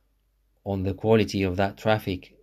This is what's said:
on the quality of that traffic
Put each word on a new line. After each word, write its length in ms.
on 180
the 120
quality 500
of 120
that 220
traffic 640